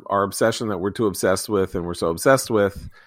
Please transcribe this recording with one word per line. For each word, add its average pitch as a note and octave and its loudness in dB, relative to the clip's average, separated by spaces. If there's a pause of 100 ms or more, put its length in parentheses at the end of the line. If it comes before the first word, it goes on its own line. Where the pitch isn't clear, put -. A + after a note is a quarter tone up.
our G2 2
obsession A2 0
that G2+ -2
we're F#2+ -2
too A2+ 0
obsessed F#2+ 0
with F#2+ 0
and F2 -4
we're F2 -6
so E2+ -2
obsessed C3 2
with, G2+ 0 (200)